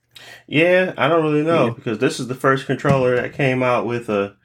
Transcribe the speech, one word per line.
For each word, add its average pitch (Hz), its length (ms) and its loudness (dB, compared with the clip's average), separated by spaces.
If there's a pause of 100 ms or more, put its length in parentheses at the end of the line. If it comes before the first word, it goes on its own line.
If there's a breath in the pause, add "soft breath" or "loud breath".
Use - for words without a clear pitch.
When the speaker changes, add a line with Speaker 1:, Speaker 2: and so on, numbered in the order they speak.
(480 loud breath)
Speaker 1:
Yeah, 180 500 2
I 127 100 2
don't 160 160 2
really 151 200 0
know, 156 240 2
Speaker 2:
Yeah. 113 60 -4
Speaker 1:
because 110 260 -6
this - 200 -2
is 123 80 -8
the 127 80 -8
first 135 300 0
controller 131 500 0
that 117 180 -4
came 127 300 0
out 120 220 0
with 117 240 -6
a 101 360 -2